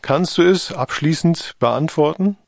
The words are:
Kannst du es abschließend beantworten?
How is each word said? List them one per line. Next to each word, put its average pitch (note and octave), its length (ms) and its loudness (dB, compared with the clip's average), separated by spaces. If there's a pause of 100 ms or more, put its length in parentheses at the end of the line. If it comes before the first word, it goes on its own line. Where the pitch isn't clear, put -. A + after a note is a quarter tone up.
Kannst D#3+ 320 0
du F3 60 4
es F3+ 280 2
abschließend - 880 -2
beantworten? D#3 760 0 (120)